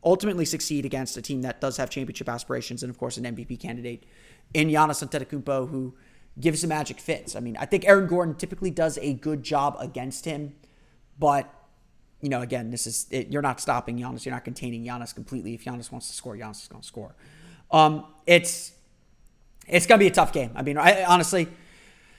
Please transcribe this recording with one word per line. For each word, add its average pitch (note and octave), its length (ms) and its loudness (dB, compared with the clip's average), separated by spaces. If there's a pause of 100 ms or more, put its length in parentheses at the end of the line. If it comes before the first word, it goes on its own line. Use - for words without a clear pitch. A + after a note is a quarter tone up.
ultimately F#3 400 2
succeed D3 400 -4
against, C3 320 -6
a A#2+ 60 -12
team C3+ 180 -6
that B2+ 220 -6
does C3+ 160 -4
have C3 100 -2
championship - 400 -8
aspirations A#2+ 540 -8
and, B2+ 80 -8
of A#2+ 80 -16
course, B2 180 -8
an A#2 80 -8
M A#2+ 100 -8
V A#2+ 120 -12
P A#2+ 100 -10
candidate A#2+ 480 -12 (480)
in D#3 160 2
Giannis D3+ 340 2
Antetokounmpo, C3+ 680 -4
who C3 240 -8 (440)
gives D#3 220 0
the E3+ 80 -2
Magic D3+ 320 -4
fits. - 340 -6
I A2 60 -8
mean, A#2+ 160 -8
I - 80 -6
think G3 240 2
Aaron G3 180 8
Gordon E3+ 280 0
typically F#3 360 -6
does D#3+ 280 0
a C#3 160 -4
good D3 280 -4
job C#3+ 380 0
against C3 460 -10
him, D3 280 -8 (640)
but, C#3+ 360 2 (680)
you D3 60 -4
know, C3 120 -2
again, A#2+ 300 -6
this A#2+ 160 -6
is, - 240 -6
it, B2+ 180 -4
you're C#3+ 140 -2
not C3+ 180 -2
stopping A#2+ 380 -4
Giannis. B2 260 -10
You're C3 100 -6
not A#2+ 100 -10
containing A#2+ 400 -10
Giannis A#2+ 300 -10
completely. A#2 400 -10
If A2+ 100 -16
Giannis B2 260 -10
wants B2 180 -12
to - 60 -12
score, A#2 220 -12
Giannis A2 260 -14
is - 60 -20
gonna - 140 -20
score. G2+ 320 -16 (560)
Um, D#3 360 6 (200)
it's, E3+ 460 4 (960)
it's E3+ 200 4
gonna A3+ 120 10
be G3+ 80 8
a F3 40 8
tough F3+ 220 4
game. B2 220 -4
I - 80 -6
mean, C#3+ 160 -2
I, F#3 260 8
honestly, F3 440 6 (720)